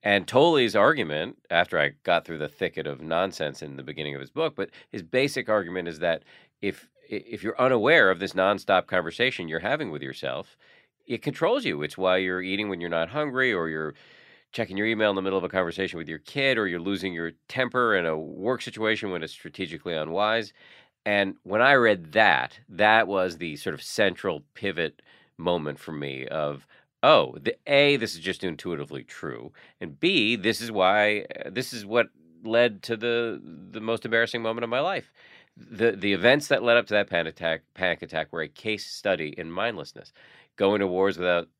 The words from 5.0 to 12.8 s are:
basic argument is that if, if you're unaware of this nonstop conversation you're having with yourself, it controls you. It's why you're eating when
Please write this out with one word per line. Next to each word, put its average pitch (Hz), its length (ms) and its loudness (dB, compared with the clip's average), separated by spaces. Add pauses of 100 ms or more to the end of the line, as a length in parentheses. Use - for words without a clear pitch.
basic 127 460 -2
argument 92 400 0
is 80 120 -8
that 82 240 0 (380)
if, - 280 -6 (180)
if 113 360 -10
you're 110 180 -2
unaware 127 500 6
of 85 80 0
this 92 140 -4
nonstop 95 540 2
conversation 90 600 -2
you're 80 140 -4
having 127 280 -4
with 76 120 -8
yourself, 67 560 -8 (500)
it 117 140 -6
controls 208 420 0
you. 85 180 -2
It's 73 160 -6
why 92 200 4
you're 92 240 0
eating 98 260 -4
when 92 140 -6